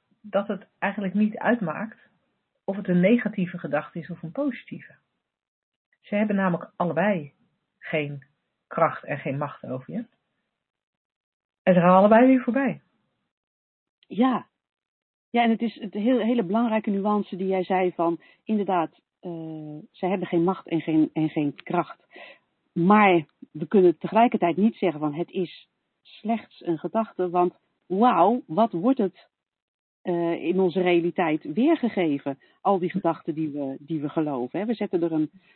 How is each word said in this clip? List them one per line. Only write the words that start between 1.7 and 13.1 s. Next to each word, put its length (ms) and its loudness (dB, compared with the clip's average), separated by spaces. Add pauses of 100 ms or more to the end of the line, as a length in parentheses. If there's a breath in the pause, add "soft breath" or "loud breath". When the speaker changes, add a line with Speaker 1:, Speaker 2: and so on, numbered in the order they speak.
Speaker 1:
of 120 -6
het 120 -8
een 120 2
negatieve 580 2
gedachte 420 -6
is 100 -14
of 140 -12
een 80 -12
positieve. 640 -8 (1040)
Ze 140 -10
hebben 200 0
namelijk 400 -2
allebei 580 -2 (460)
geen 440 -6 (500)
kracht 300 0
en 140 -8
geen 200 -6
macht 280 -8
over 280 -12
je. 120 -6 (1600)
En 100 4
ze 60 6
gaan 180 6
allebei 300 8
weer 140 6
voorbij. 400 -2 (1300)